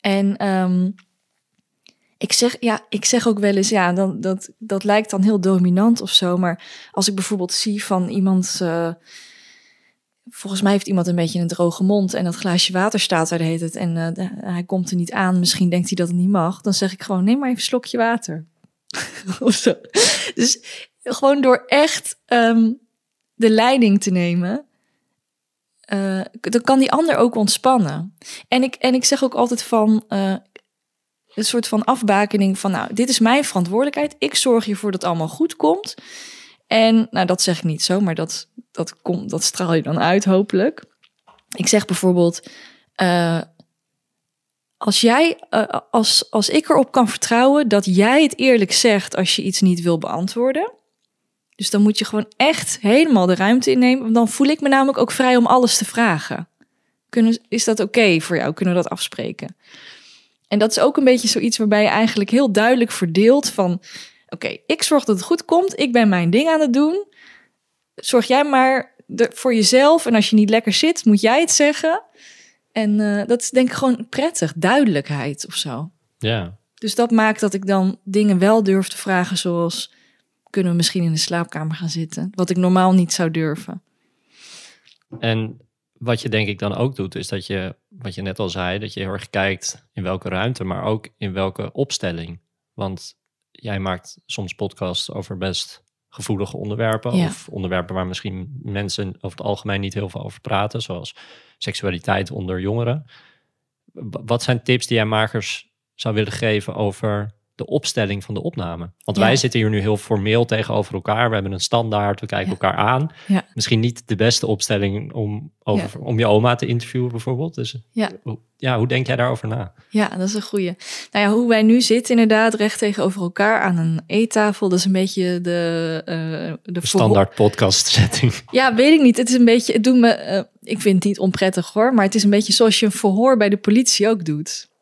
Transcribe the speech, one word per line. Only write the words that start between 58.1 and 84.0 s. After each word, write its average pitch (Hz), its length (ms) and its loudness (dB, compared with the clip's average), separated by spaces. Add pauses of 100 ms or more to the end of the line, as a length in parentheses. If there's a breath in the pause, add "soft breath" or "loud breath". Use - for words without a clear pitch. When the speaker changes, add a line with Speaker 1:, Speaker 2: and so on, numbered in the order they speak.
Speaker 1:
voor 165 160 -4
jou? 143 160 0
Kunnen 180 220 -2
we 175 80 2
dat - 100 -4
afspreken? - 640 -10 (960 loud breath)
En 208 60 2
dat 220 120 4
is - 100 -4
ook 294 160 4
een 277 80 2
beetje 247 240 4
zoiets 233 300 0
waarbij 208 240 2
je 214 60 4
eigenlijk 214 420 0
heel 247 220 2
duidelijk 233 380 2
verdeelt 214 600 2
van: 180 320 -2 (460 loud breath)
"Oké, - 280 -8 (100)
ik 311 160 -2
zorg 285 220 2
dat 214 120 2
het 180 80 -6
goed 339 200 -2
komt. 359 340 0
Ik 269 140 0
ben 233 160 6
mijn 175 220 2
ding 262 180 2
aan 320 120 2
het 285 120 2
doen. 311 320 0 (880 soft breath)
Zorg - 320 0
jij 269 180 4
maar 262 500 0 (220)
er, 233 180 2
voor 254 200 0
jezelf. 269 520 4
En 240 80 0
als 214 160 4
je 220 60 4
niet 208 140 4
lekker 226 220 2
zit, 330 320 0
moet 208 160 6
jij 233 200 4
het 330 100 2
zeggen." 320 520 0 (720 soft breath)
En, 208 280 0
eh, 202 260 0
dat 240 140 0
is - 100 -6
denk 254 180 2
ik - 60 -6
gewoon 247 340 -2
prettig. 269 480 -2
Duidelijkheid 156 880 0
of - 80 -16
zo. 143 360 -8 (280)
Speaker 2:
Ja. 104 380 -4 (180)
Speaker 1:
Dus 214 200 -8
dat 233 160 0
maakt 220 300 2
dat 196 140 -2
ik 190 120 -4
dan 190 380 0
dingen 202 340 2
wel 214 240 4
durf 190 260 0
te - 80 -12
vragen 185 420 -2
zoals: 170 540 -4 (580)
"Kunnen 180 200 -2
we 170 60 0
misschien 170 260 0
in 170 100 0
de 156 60 -2
slaapkamer 160 580 -4
gaan 170 140 -6
zitten?" 160 440 -8
Wat 180 160 -2
ik 180 60 0
normaal 185 360 4
niet 180 200 4
zou 170 180 -2
durven. 160 520 -6 (1400 loud breath)